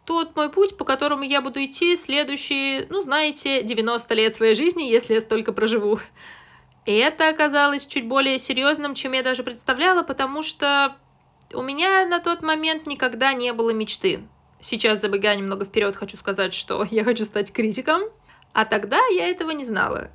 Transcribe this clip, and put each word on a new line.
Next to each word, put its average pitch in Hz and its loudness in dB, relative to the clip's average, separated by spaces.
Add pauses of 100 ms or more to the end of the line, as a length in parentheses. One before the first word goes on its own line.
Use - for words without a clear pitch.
тот 233 -2
мой 302 0
путь, 392 2
по - -6
которому 277 0
я 277 0
буду 277 -4
идти 339 2
следующие, 277 -2
ну, 392 -2
знаете, 285 0
девяносто 233 -2
лет 220 2
своей 226 6
жизни, 330 2
если 233 2
я 220 2
столько 220 -2
проживу. 220 0 (840)
И 214 0
это 311 4
оказалось 285 2
чуть 240 -6
более 269 2
серьезным, 277 -2
чем 262 -6
я 262 0
даже 254 -2
представляла, 269 0
потому 277 -4
что 277 0 (560)
у 247 -6
меня 359 2
на 349 0
тот 339 -2
момент 311 -2
никогда 262 0
не 247 -2
было 226 0
мечты. 214 -2 (400)
Сейчас, 214 0
забегая 202 0
немного 196 -4
вперед, 202 0
хочу - -12
сказать, 196 -4
что - -4
<laughs> - -4
я 220 0
хочу 233 0
стать 208 -4
критиком, 254 0 (500)
а 220 2
тогда 214 0 (160)
я 349 0
этого 339 -4
не 294 -4
знала. - -2